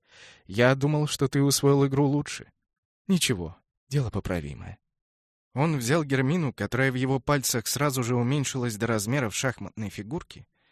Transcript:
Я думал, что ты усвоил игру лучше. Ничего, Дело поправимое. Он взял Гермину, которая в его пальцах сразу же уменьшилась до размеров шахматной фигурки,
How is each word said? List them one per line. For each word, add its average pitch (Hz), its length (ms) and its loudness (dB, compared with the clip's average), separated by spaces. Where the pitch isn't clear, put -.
Я 120 280 4
думал, 151 320 2
что 143 220 0
ты 139 140 2
усвоил 139 440 4
игру 135 200 2
лучше. - 440 -4
Ничего, 95 480 0
Дело 135 180 0
поправимое. 90 680 -6
Он 151 240 0
взял 139 280 2
Гермину, 135 480 0
которая 127 400 0
в - 20 -6
его 131 240 0
пальцах 127 480 0
сразу 135 380 -2
же 120 100 0
уменьшилась 123 640 -2
до 110 100 -2
размеров 113 480 -2
шахматной 107 560 -6
фигурки, 113 560 -12